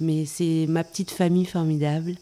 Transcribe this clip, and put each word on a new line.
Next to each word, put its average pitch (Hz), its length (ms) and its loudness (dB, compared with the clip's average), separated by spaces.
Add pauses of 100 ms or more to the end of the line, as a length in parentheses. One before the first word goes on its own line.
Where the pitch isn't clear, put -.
mais 156 240 0
c'est 160 440 0
ma 165 160 0
petite - 260 -6
famille 180 360 2
formidable 160 760 0